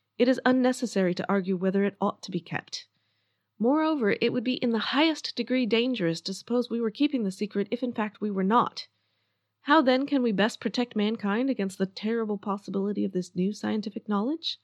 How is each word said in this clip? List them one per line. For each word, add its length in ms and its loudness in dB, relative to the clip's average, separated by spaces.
it 120 4
is 160 2
unnecessary 680 2
to 140 -6
argue 280 0
whether 260 2
it 160 -2
ought 240 -2
to 80 -12
be 80 -4
kept. 460 -10
Moreover, 600 2
it 100 2
would 140 -2
be 80 0
in 180 0
the 80 0
highest 560 0
degree 300 0
dangerous 560 0
to 120 -8
suppose 360 -2
we 100 -2
were 100 0
keeping 360 0
the 60 0
secret 380 -4
if 140 -4
in 80 -4
fact 300 -4
we 100 -2
were 100 -2
not. 460 2
How 180 6
then 240 4
can 180 0
we 80 2
best 300 0
protect 340 -4
mankind 540 0
against 280 -2
the 80 0
terrible 520 -4
possibility 680 -4
of 80 -2
this 240 -6
new 160 0
scientific 560 -6
knowledge? 560 -2